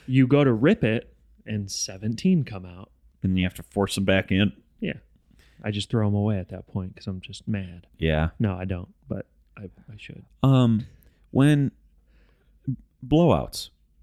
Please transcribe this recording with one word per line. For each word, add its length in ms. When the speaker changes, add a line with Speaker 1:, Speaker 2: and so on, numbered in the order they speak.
Speaker 1:
you 220
go 160
to 80
rip 320
it 300
and 260
seventeen 720
come 220
out. 260
Speaker 2:
And 140
you 80
have 100
to 80
force 320
them 80
back 300
in. 180
Speaker 1:
Yeah. 160
I 80
just 180
throw 160
'em 80
away 260
at 100
that 180
point 280
'cause 120
I'm 140
just 260
mad. 400
Speaker 2:
Yeah. 400
Speaker 1:
No, 180
I 100
don't, 280
but 180
I, 140
I 40
should. 300
Speaker 2:
Um, 420
when 400
blowouts, 640